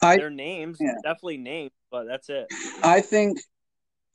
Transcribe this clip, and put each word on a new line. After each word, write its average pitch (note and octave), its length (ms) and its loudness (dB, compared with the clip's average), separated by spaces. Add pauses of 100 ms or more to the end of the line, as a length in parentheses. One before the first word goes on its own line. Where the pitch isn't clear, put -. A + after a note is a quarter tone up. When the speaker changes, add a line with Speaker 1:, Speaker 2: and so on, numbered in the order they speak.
Speaker 1:
I F3+ 160 8
Speaker 2:
They're D3+ 140 0
names, D#3+ 500 -10
Speaker 1:
Yeah. C3+ 220 -2
Speaker 2:
definitely D#3+ 340 -6
names, C3+ 340 -10 (200)
but B2 140 -6
that's B2 240 -10
it. C#3 180 -6 (360)
Speaker 1:
I F3 180 8
think, G#3 380 2 (760)